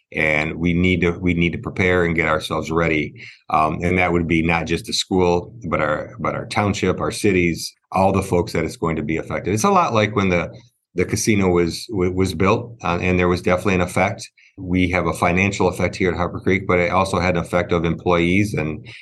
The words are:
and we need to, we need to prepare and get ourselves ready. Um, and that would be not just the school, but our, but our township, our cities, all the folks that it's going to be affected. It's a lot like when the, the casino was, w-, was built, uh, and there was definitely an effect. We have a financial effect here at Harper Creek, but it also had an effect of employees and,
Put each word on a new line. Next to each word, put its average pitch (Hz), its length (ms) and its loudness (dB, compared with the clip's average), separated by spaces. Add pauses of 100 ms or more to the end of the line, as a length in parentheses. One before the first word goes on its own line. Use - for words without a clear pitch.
(120)
and 78 460 0
we 85 160 2
need 90 280 2
to, 87 160 2
we 90 160 0
need 85 200 2
to - 40 -6
prepare 90 480 0
and 85 100 -2
get 80 120 0
ourselves 78 420 -2
ready. 80 500 0 (300)
Um, 78 340 0
and 90 140 2
that 90 140 2
would 85 160 0
be 82 160 2
not 82 240 0
just 82 180 -2
the - 80 -8
school, 87 580 0 (180)
but 80 120 -2
our, 76 380 -4
but 76 160 -4
our 73 100 -8
township, 98 540 0
our 78 120 -2
cities, 87 600 0 (200)
all 95 180 2
the 95 100 2
folks 87 320 0
that 82 100 0
it's 80 140 -6
going 82 200 -2
to 78 60 -4
be 78 140 -2
affected. 80 380 -4
It's 110 80 0
a 202 80 2
lot 165 240 2
like 107 200 0
when 98 140 2
the, 85 260 0 (380)
the 87 120 0
casino 101 440 2
was, 87 380 0
w-, 92 260 -2
was 90 220 0
built, 95 480 0
uh, 87 180 -2
and 92 160 2
there 90 100 2
was 90 140 0
definitely 92 340 0
an 90 60 2
effect. 95 480 -2 (280)
We 90 340 0
have 90 140 0
a 82 60 0
financial 92 560 2
effect 87 300 -2
here 90 140 2
at 80 40 -6
Harper 87 240 -4
Creek, 92 260 0
but 90 140 2
it 85 100 0
also 92 300 0
had 87 160 2
an 85 80 0
effect 87 300 -2
of 82 100 0
employees 87 680 2
and, 76 340 -6 (140)